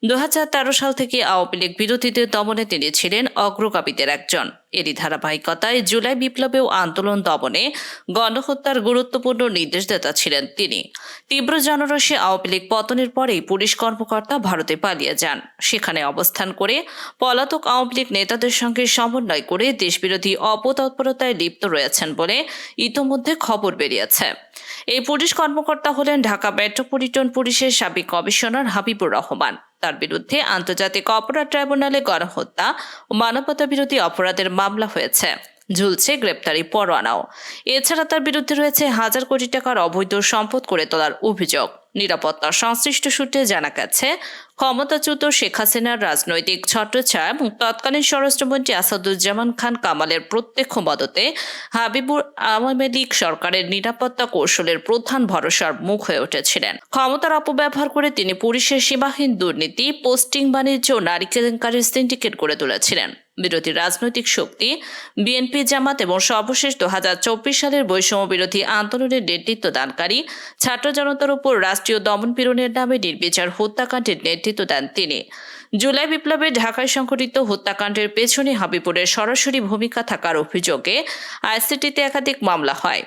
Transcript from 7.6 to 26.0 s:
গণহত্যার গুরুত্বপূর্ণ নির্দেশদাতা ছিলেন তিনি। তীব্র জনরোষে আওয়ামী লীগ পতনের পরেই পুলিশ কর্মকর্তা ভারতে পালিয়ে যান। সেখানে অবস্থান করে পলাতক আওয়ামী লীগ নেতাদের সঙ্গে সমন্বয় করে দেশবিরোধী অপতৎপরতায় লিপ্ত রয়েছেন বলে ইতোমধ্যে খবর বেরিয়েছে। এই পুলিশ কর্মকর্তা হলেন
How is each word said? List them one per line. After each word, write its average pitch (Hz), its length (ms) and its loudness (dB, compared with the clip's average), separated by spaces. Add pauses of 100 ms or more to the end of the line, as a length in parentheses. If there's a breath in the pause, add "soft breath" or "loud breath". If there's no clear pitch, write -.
গণহত্যার 262 720 0
গুরুত্বপূর্ণ 247 680 0
নির্দেশদাতা 175 600 -2
ছিলেন 143 360 0 (100)
তিনি। 135 340 -2 (380 loud breath)
তীব্র 277 300 2
জনরোষে 285 580 2
আওয়ামী 190 320 0
লীগ 185 200 0
পতনের 240 400 0
পরেই 247 320 0
পুলিশ 196 340 0
কর্মকর্তা 226 600 -2
ভারতে 175 380 0
পালিয়ে 151 400 -2
যান। 151 260 -2 (200)
সেখানে 165 440 0
অবস্থান 180 460 -2
করে 196 320 0 (360 loud breath)
পলাতক 262 480 2
আওয়ামী 247 280 2
লীগ 262 160 -2
নেতাদের 220 380 0
সঙ্গে 240 380 0
সমন্বয় 233 540 0
করে 220 320 0
দেশবিরোধী 185 640 0
অপতৎপরতায় 262 960 0
লিপ্ত 170 320 -2
রয়েছেন 156 500 0
বলে 220 320 0 (300 loud breath)
ইতোমধ্যে 269 580 0
খবর 208 400 0
বেরিয়েছে। 131 580 0 (540 loud breath)
এই 254 120 0
পুলিশ 294 340 0
কর্মকর্তা 302 580 0
হলেন 285 300 2